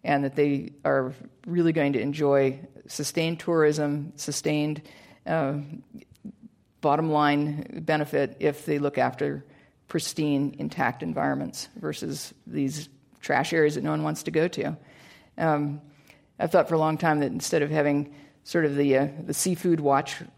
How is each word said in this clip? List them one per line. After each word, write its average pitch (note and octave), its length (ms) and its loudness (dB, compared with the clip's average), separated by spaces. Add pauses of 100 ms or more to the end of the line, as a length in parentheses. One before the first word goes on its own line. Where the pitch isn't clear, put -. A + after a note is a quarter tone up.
and C#3+ 220 2
that C#3 120 -2
they C#3+ 360 0 (120)
are C3+ 280 2 (340)
really E3+ 260 2
going C#3+ 200 2
to B2 80 2
enjoy C#3 580 2 (280)
sustained E3 540 -4
tourism, D3+ 760 2
sustained, D3+ 680 -2 (440)
uh, D3 280 0 (1300)
bottom D#3 300 2
line D3 760 0
benefit D3 560 0
if D3 260 0
they D3 120 0
look C#3+ 200 0
after C#3 460 -2 (440)
pristine, C#3+ 720 0
intact D3 440 -4
environments C#3+ 760 -4
versus - 580 -8 (120)
these D3 420 -4 (320)
trash C#3+ 320 0
areas D3+ 240 4
that C#3+ 80 -4
no D#3 60 -2
one D#3 120 -2
wants D#3 220 -4
to D#3+ 60 -4
go D#3+ 180 2
to. D#3 280 -4 (600)
Um, D3 420 0 (580)
I've E3 120 -2
thought E3+ 180 4
for E3+ 60 0
a D#3+ 40 2
long D#3 200 2
time D#3 220 2
that C3+ 120 0
instead - 300 0
of D3 80 -2
having D3 420 2 (300)
sort E3 220 0
of C#3+ 120 0
the, C#3 220 4
uh, C#3+ 100 2 (160)
the - 80 -6
seafood E3+ 480 0
watch C#3+ 360 2 (220)